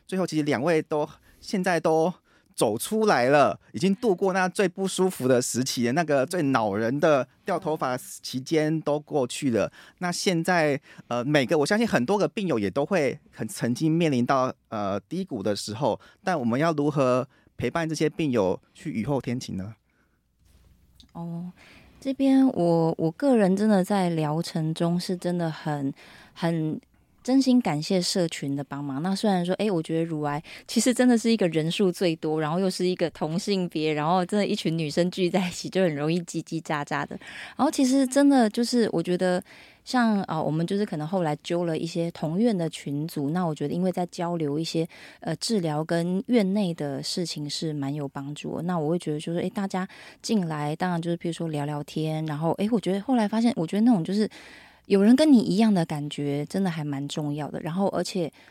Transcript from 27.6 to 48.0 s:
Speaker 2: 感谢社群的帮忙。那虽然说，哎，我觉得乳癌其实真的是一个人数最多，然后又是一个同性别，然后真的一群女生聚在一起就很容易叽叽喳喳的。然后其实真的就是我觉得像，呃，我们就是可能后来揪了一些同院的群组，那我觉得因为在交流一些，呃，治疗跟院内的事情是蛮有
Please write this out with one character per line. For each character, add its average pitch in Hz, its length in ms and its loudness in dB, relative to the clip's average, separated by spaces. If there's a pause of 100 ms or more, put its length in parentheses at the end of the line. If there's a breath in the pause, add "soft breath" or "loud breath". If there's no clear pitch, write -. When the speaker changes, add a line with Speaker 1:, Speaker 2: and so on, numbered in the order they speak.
Speaker 2:
感 151 200 0
谢 180 200 0
社 175 280 0
群 139 280 -6
的 143 80 -4
帮 143 180 -10
忙。 139 200 -6
那 190 120 -2
虽 208 160 0
然 180 140 2
说， 180 120 0
哎， 208 140 -2
我 165 120 0
觉 160 160 -2
得 165 60 0
乳 160 180 -4
癌 147 200 -4 (240 loud breath)
其 - 140 0
实 254 120 2
真 254 140 2
的 247 120 6
是 226 120 0
一 226 60 4
个 202 120 2
人 160 220 0
数 185 220 2
最 170 240 0
多， 156 240 -2
然 151 100 -2
后 170 80 0
又 190 120 0
是 185 160 -2
一 180 80 2
个 175 160 -2
同 160 280 -4
性 190 300 -2
别， 156 240 -2
然 151 160 -2
后 180 160 2
真 208 160 0
的 196 60 0
一 208 100 -2
群 165 200 -2
女 165 120 -2
生 175 220 2
聚 180 180 0
在 185 180 0
一 175 60 -6
起 - 160 -10
就 190 140 0
很 165 120 2
容 147 160 -2
易 175 120 0
叽 165 200 -8
叽 160 200 -6
喳 151 200 -4
喳 147 240 -6
的。 - 120 -12 (380 loud breath)
然 - 80 0
后 311 60 2
其 294 140 2
实 262 220 4
真 277 200 4
的 262 220 6
就 240 160 -2
是 233 260 2
我 165 120 0
觉 175 160 0
得 180 240 2 (420 loud breath)
像， 226 380 2
呃， 160 200 -4
我 - 80 -2
们 160 160 0
就 196 120 -2
是 208 80 -2
可 180 100 -6
能 151 100 -4
后 180 160 -2
来 156 200 0
揪 175 240 -2
了 160 100 -2
一 - 80 -4
些 170 280 -4
同 160 260 -4
院 226 180 2
的 170 140 -2
群 147 360 -6
组， 147 240 -4
那 180 140 -2
我 160 100 -2
觉 147 140 -4
得 147 60 -6
因 175 80 -2
为 185 100 0
在 175 140 -4
交 175 300 -6
流 147 220 -2
一 165 60 -2
些， 165 240 -2 (320 loud breath)
呃， 160 160 -6
治 220 240 -2
疗 156 240 -2
跟 175 440 -2
院 202 260 2
内 196 180 0
的 143 300 -6
事 175 240 -4
情 147 220 -8
是 156 260 -6
蛮 139 200 -4
有 147 140 -6